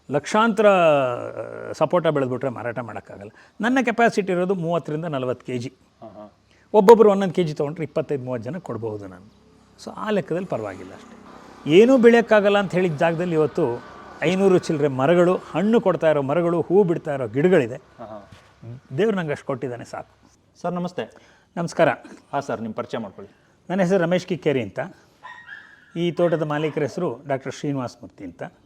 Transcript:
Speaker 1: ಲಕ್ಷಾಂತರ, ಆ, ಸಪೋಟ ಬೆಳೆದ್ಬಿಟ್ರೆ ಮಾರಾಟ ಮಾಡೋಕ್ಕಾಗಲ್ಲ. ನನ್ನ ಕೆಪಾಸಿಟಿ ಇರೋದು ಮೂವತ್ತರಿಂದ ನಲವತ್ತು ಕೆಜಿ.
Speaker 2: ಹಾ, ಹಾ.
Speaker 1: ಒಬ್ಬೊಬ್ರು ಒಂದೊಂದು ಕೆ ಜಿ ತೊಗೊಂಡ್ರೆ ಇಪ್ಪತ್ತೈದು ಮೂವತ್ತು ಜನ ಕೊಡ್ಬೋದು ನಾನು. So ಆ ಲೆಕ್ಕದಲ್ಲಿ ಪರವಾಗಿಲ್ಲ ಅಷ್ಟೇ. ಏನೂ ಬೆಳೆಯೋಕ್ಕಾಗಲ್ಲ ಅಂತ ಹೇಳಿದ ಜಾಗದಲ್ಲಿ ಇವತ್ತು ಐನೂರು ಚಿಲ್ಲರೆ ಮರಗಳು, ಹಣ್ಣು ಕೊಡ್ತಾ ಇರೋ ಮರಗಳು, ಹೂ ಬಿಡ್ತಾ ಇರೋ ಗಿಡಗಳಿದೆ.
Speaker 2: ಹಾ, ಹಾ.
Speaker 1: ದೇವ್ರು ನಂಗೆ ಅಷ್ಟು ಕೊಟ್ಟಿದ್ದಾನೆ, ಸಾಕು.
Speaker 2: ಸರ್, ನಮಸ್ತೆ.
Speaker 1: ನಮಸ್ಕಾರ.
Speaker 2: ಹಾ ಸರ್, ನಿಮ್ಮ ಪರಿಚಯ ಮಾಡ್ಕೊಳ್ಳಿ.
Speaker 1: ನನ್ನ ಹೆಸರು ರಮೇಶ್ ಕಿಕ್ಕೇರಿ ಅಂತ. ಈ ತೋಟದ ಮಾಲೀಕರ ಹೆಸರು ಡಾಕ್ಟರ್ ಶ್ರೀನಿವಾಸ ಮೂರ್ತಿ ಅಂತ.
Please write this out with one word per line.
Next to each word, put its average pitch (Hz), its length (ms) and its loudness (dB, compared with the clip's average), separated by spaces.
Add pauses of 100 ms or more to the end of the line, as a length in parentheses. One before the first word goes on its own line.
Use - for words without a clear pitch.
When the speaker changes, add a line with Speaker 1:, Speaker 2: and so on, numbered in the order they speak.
(120)
Speaker 1:
ಲಕ್ಷಾಂತರ, 214 560 2
ಆ, 120 1040 0
ಸಪೋಟ 160 360 0
ಬೆಳೆದ್ಬಿಟ್ರೆ 135 420 -2
ಮಾರಾಟ 113 300 -8
ಮಾಡೋಕ್ಕಾಗಲ್ಲ. 104 520 -14 (300)
ನನ್ನ 247 240 0
ಕೆಪಾಸಿಟಿ 214 460 0
ಇರೋದು 180 240 0
ಮೂವತ್ತರಿಂದ 165 500 -4
ನಲವತ್ತು 127 400 -6
ಕೆಜಿ. 127 280 -8 (280)
Speaker 2:
ಹಾ, 113 60 -20
ಹಾ. 104 260 -20 (400)
Speaker 1:
ಒಬ್ಬೊಬ್ರು 214 380 8
ಒಂದೊಂದು 196 220 0
ಕೆ 185 100 0
ಜಿ 151 100 -4
ತೊಗೊಂಡ್ರೆ 151 300 -6
ಇಪ್ಪತ್ತೈದು 147 400 -4
ಮೂವತ್ತು 123 280 -8
ಜನ 175 60 -8
ಕೊಡ್ಬೋದು 107 500 -10
ನಾನು. 92 180 -20 (600)
So 220 100 -14
ಆ 208 140 -8
ಲೆಕ್ಕದಲ್ಲಿ 185 380 -4
ಪರವಾಗಿಲ್ಲ 95 440 -8
ಅಷ್ಟೇ. - 240 -20 (520)
ಏನೂ 226 300 6
ಬೆಳೆಯೋಕ್ಕಾಗಲ್ಲ 220 600 4
ಅಂತ 202 140 -2
ಹೇಳಿದ 175 260 -2
ಜಾಗದಲ್ಲಿ 170 360 -2
ಇವತ್ತು 151 500 -2 (400)
ಐನೂರು 185 340 4
ಚಿಲ್ಲರೆ 151 300 0
ಮರಗಳು, 170 500 2
ಹಣ್ಣು 208 440 0
ಕೊಡ್ತಾ 165 300 2
ಇರೋ 147 100 2
ಮರಗಳು, 170 400 0
ಹೂ 190 220 4
ಬಿಡ್ತಾ 165 300 -4
ಇರೋ 131 140 -4
ಗಿಡಗಳಿದೆ. 135 480 2
Speaker 2:
ಹಾ, - 300 -20
ಹಾ. 104 240 -18 (680)
Speaker 1:
ದೇವ್ರು 202 200 0
ನಂಗೆ 160 140 -4
ಅಷ್ಟು - 140 -8
ಕೊಟ್ಟಿದ್ದಾನೆ, 120 400 -8
ಸಾಕು. - 460 -18 (300)
Speaker 2:
ಸರ್, 175 120 -6
ನಮಸ್ತೆ. 175 380 -8 (460)
Speaker 1:
ನಮಸ್ಕಾರ. 165 320 0 (440)
Speaker 2:
ಹಾ 143 60 -2
ಸರ್, 120 220 -6
ನಿಮ್ಮ 110 120 -8
ಪರಿಚಯ 120 240 -8
ಮಾಡ್ಕೊಳ್ಳಿ. 101 340 -14 (380)
Speaker 1:
ನನ್ನ 190 120 0
ಹೆಸರು 185 160 2
ರಮೇಶ್ 175 300 0
ಕಿಕ್ಕೇರಿ 143 360 -2
ಅಂತ. 101 160 -12 (1160)
ಈ 170 160 -2
ತೋಟದ 165 300 0
ಮಾಲೀಕರ 151 400 -2
ಹೆಸರು 147 460 -4
ಡಾಕ್ಟರ್ 135 260 -6
ಶ್ರೀನಿವಾಸ 139 420 -6
ಮೂರ್ತಿ - 280 -20
ಅಂತ. 87 200 -14 (220)